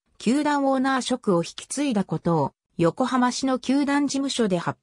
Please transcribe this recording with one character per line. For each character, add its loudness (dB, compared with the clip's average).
球 2
団 0
オ 2
ー -
ナ 0
ー -2
職 0
を 2
引 -12
き -16
継 -4
い 0
だ 2
こ -6
と 0
を、 -4
横 2
浜 2
市 -4
の 0
球 2
団 0
事 -6
務 -2
所 0
で 0
発 -6